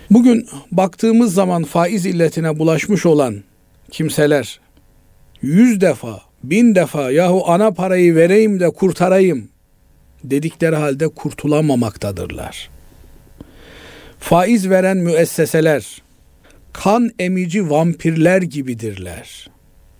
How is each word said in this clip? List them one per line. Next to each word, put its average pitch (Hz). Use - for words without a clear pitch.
Bugün 240
baktığımız 214
zaman 180
faiz 175
illetine 165
bulaşmış 160
olan 131
kimseler 147
yüz 196
defa, 123
bin 214
defa 151
"Yahu 175
ana 196
parayı 180
vereyim 190
de 170
kurtarayım." 180
dedikleri 156
halde 151
kurtulamamaktadırlar. 120
Faiz 185
veren 190
müesseseler 160
kan 226
emici 185
vampirler 165
gibidirler. 113